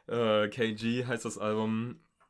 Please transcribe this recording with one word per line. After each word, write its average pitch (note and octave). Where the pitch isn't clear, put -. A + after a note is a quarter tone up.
Äh, G#2+
K A2+
G A#2
heißt A#2+
das A2+
Album. A2